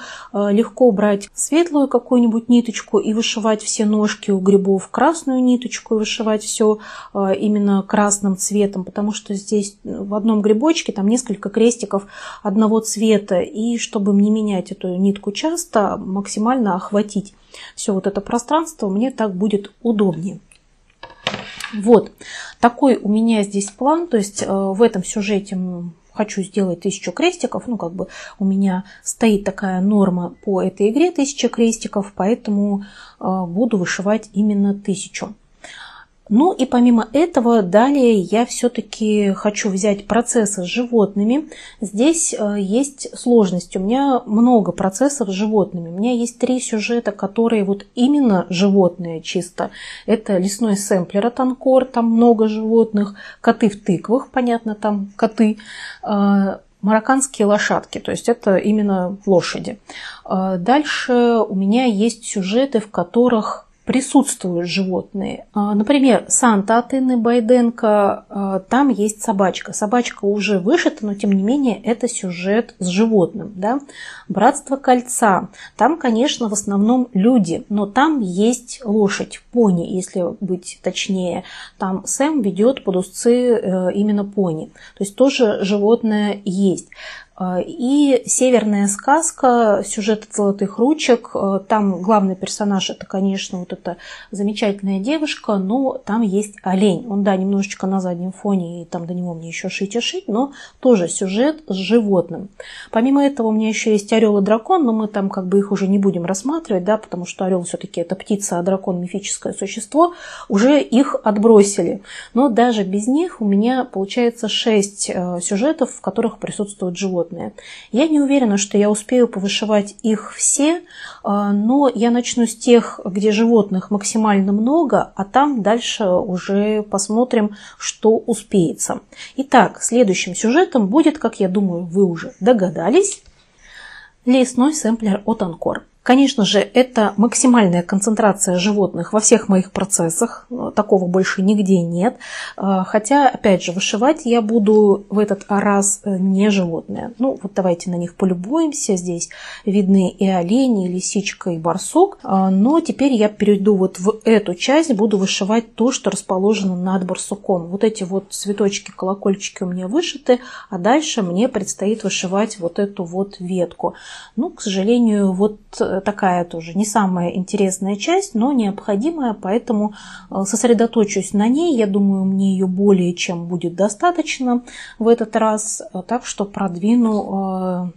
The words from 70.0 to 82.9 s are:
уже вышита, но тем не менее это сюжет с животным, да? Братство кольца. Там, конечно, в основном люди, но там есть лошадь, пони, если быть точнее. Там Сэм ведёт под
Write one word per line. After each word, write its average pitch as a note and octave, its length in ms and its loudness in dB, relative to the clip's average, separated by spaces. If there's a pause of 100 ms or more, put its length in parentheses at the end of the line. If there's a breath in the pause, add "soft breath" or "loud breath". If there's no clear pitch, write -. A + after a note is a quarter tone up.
уже G3+ 320 0
вышита, G#3+ 480 0
но G3+ 80 -4
тем G3+ 180 -2
не F#3+ 100 2
менее B3 400 0
это A#3 240 -2
сюжет G3 760 -4
с F#3 60 -4
животным, F3+ 680 0
да? G#3+ 240 -4 (480 loud breath)
Братство B3+ 480 0
кольца. A#3+ 720 0 (300 loud breath)
Там, C4 180 2
конечно, A#3+ 540 0
в - 20 -6
основном G#3 640 0
люди, G3 560 2
но G#3 160 -2
там C#4 340 0
есть G#3 640 -2
лошадь, G#3 560 -2 (120)
пони, G3 340 2
если F#3 520 -4
быть F3+ 440 -8
точнее. F#3 640 -4 (340 loud breath)
Там F#3+ 260 -4
Сэм C#4+ 380 -2
ведёт G3+ 420 0
под F#3 120 -2